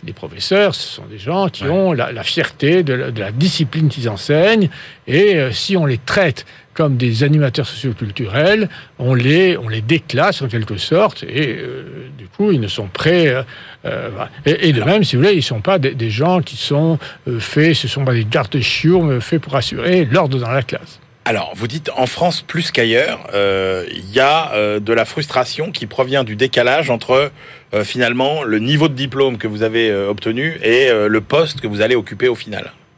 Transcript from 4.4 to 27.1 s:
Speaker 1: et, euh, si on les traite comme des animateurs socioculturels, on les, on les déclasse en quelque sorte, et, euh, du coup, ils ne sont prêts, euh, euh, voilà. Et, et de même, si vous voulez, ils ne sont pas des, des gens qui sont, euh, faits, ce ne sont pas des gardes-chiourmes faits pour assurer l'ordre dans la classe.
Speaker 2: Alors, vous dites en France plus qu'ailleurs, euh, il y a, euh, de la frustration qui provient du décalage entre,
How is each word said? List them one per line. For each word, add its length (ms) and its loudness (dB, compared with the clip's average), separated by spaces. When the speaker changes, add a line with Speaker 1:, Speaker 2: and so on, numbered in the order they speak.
Speaker 1:
et, 300 4
euh, 140 0
si 240 -2
on 120 2
les 100 0
traite 480 0
comme 220 2
des 260 2
animateurs 420 2
socioculturels, 1040 -2
on 160 2
les, 420 4
on 100 -8
les 140 -4
déclasse 640 0
en 60 -4
quelque 280 -4
sorte, 460 0
et, 340 -4
euh, 580 -12
du 120 -18
coup, 240 0
ils 80 4
ne 80 -2
sont 180 -6
prêts, 440 2
euh, 120 0
euh, 280 -6
voilà. 160 -8
Et, 240 2
et 20 4
de 120 2
même, 200 4
si 120 0
vous 80 4
voulez, 100 6
ils 40 4
ne 40 2
sont 200 -4
pas 180 2
des, 160 0
des 160 -2
gens 300 2
qui 160 -8
sont, 420 0
euh, 120 -4
faits, 340 2
ce 140 -2
ne 20 -4
sont 160 -2
pas 80 2
des 120 2
gardes-chiourmes 960 2
faits 220 -2
pour 140 -8
assurer 500 0
l'ordre 320 2
dans 140 -4
la 100 0
classe. 380 -10
Speaker 2:
Alors, 300 -2
vous 120 -6
dites 300 -6
en 80 2
France 360 0
plus 300 -4
qu'ailleurs, 480 2
euh, 580 0
il 220 -12
y 80 2
a, 320 2
euh, 260 0
de 140 0
la 100 4
frustration 680 -4
qui 140 -8
provient 380 -2
du 140 -6
décalage 520 2
entre, 420 2